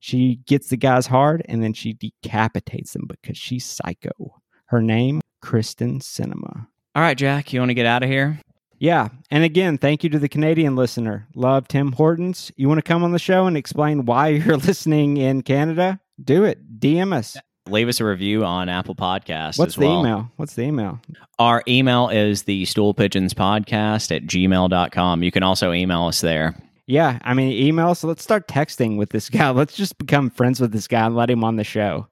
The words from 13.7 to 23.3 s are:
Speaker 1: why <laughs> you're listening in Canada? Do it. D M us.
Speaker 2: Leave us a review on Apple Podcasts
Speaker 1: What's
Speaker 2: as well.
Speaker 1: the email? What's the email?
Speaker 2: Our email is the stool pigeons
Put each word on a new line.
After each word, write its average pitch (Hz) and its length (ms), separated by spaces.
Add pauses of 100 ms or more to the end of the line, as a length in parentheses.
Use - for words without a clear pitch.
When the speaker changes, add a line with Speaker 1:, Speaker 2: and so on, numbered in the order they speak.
Speaker 1:
why 127 220
<laughs> - 0
you're 156 280
listening 151 600
in 135 240
Canada? 160 580 (220)
Do 143 220
it. 117 360
D 147 180
M 190 140
us. 123 240 (320)
Speaker 2:
Leave 110 200
us 120 120
a 117 40
review 104 400
on 90 240
Apple 90 260
Podcasts 87 640
Speaker 1:
What's 165 160
Speaker 2:
as - 40
well. 156 240
Speaker 1:
the 131 60
email? 110 280
What's 151 180
the 117 80
email? 123 380 (380)
Speaker 2:
Our 117 280
email 123 440
is 104 340
the 98 200
stool 104 300
pigeons 98 400